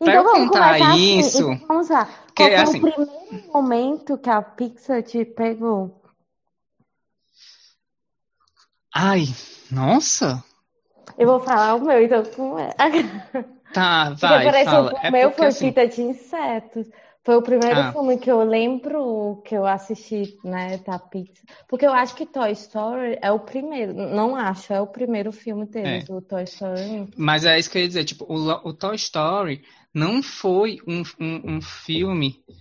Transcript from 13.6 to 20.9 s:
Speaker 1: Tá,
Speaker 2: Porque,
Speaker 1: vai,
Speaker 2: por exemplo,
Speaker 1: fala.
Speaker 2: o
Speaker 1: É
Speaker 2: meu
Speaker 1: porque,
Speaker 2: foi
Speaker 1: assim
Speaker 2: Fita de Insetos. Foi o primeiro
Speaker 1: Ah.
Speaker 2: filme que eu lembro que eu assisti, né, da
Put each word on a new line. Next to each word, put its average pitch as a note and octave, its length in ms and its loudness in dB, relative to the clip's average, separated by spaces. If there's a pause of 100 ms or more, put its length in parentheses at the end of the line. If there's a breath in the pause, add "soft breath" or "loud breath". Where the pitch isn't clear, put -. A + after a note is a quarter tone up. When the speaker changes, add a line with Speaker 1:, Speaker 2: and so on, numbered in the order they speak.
Speaker 1:
Tá, E3+ 480 2
Speaker 2:
Porque, F3 80 0
Speaker 1:
vai, D3 180 6
Speaker 2:
por C#4+ 100 4
exemplo, D3+ 340 4
Speaker 1:
fala. - 80 -6
Speaker 2:
o - 60 -8
Speaker 1:
É G3 80 0
Speaker 2:
meu B3+ 200 4
Speaker 1:
porque, - 60 -10
Speaker 2:
foi D#4 100 4
Speaker 1:
assim C4+ 240 0
Speaker 2:
Fita B3 160 2
de A#3+ 140 -6
Insetos. A#3+ 840 -6 (360 soft breath)
Foi A#3+ 120 4
o A#3+ 60 6
primeiro A#3+ 400 2
Speaker 1:
Ah. C4+ 100 -2
Speaker 2:
filme C4 260 0
que B3 140 -2
eu A3+ 120 4
lembro A3+ 1040 -4
que A3 100 -8
eu G3 100 -2
assisti, G3+ 800 -6
né, F#3 360 -8
da F#3 180 -10